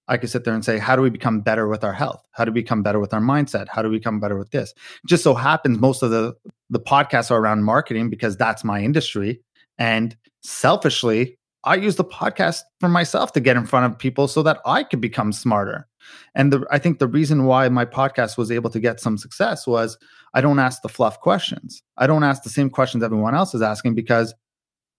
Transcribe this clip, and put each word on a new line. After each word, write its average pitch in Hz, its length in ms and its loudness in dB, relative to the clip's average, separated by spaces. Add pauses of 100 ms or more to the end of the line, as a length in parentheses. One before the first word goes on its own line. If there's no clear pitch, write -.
I 127 80 0
could 117 140 -8
sit 120 140 -6
there 113 100 -2
and 110 100 -4
say, 113 140 0
"How 117 180 2
do 131 60 4
we 131 80 4
become 110 320 -2
better 110 260 0
with 107 160 -4
our 101 80 -2
health? - 400 -6
How 117 140 -2
do 113 40 0
we 113 120 0
become 107 200 -2
better 104 160 0
with 101 140 -2
our 107 80 0
mindset? 127 480 0
How - 140 -4
do 110 80 -2
we 110 80 -2
become 107 220 -4
better 101 180 -4
with 98 140 -10
this?" 127 180 -4
It - 380 -20
just 170 140 4
so 139 120 6
happens 131 440 0
most 127 240 2
of 120 80 2
the, 113 240 0 (360)
the 120 100 -2
podcasts 139 500 2
are 123 80 4
around 107 260 2
marketing 117 440 0
because 107 300 -4
that's 113 260 -2
my 101 160 -2
industry. 120 640 -2 (360)
And 113 380 0 (240)
selfishly, 127 960 0 (260)
I 151 100 2
use 196 220 0
the 180 100 0
podcast - 540 -4 (200)
for 180 80 2
myself - 440 0
to 139 80 0
get 123 180 2
in 113 80 -2
front 127 260 2
of - 60 -16
people 135 300 0
so 156 160 0
that 156 200 0
I - 180 0
could 117 200 -4
become 110 280 -2
smarter. 104 560 -4 (480)
And 139 200 4
the, 139 160 0
I 147 80 2
think 156 220 0
the 139 60 4
reason 143 380 2
why 131 240 4
my 123 160 2
podcast 123 540 -2
was 113 120 -2
able 117 200 -2
to 113 100 -4
get 113 180 0
some 107 200 -2
success - 480 -4
was 113 320 -2 (340)
I 131 80 2
don't 143 180 4
ask 131 220 0
the 131 80 -10
fluff - 320 0
questions. - 640 -2 (160)
I 127 80 4
don't 151 180 4
ask 135 200 0
the - 60 -12
same 139 200 0
questions 123 340 0
everyone 110 300 0
else 185 200 0
is 117 60 -2
asking 110 340 0
because 113 380 0 (680)